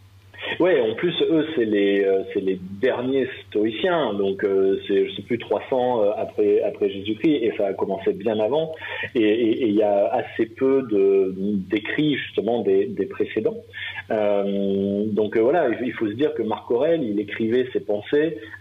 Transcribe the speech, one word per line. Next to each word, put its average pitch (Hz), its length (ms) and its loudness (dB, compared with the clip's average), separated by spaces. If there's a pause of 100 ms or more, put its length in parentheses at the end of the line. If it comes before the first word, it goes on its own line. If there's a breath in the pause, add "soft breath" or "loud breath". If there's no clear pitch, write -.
(600 loud breath)
Ouais, 165 200 4
en 110 140 0
plus, 170 200 -2 (160)
eux, 156 240 2
c'est 117 100 0
les, 101 380 2
euh, 98 200 2 (120)
c'est 101 60 -2
les 92 180 -2 (220)
derniers 127 480 0 (180)
stoïciens, 117 680 0
donc, 98 300 -2
euh, 98 340 2 (100)
c'est, 98 200 2
je - 60 -10
sais 104 80 -10
plus, 120 160 -4
trois 104 320 -4
cents, 123 320 2
euh, 101 140 4
après, 104 460 2
après 104 280 0
Jésus-Christ, 107 520 0
et 110 140 2
ça 101 120 0
a 95 60 -2
commencé 95 380 -2
bien 107 280 -2
avant, 151 340 0 (400 loud breath)
et, 123 80 2
et, 113 400 2
et 113 60 2
il 101 60 2
y 107 80 4
a 104 300 4
assez 117 340 -2
peu 135 440 2
de, 98 460 4
d'écrits, 104 800 0
justement, 110 460 -2
des, 98 240 4
des 98 200 -4
précédents. 113 500 -2 (540 loud breath)
Euh, 101 960 0
donc, 107 300 0
euh, 110 60 4
voilà, 147 260 4
il, 104 180 -2
il - 60 -4
faut 110 160 -2
se 104 60 -4
dire 147 200 0
que 117 80 -2
Marc 107 280 -4
Aurèle, 151 340 2
il 104 160 -2
écrivait 113 520 0
ses 104 80 -2
pensées, 147 580 0 (220 loud breath)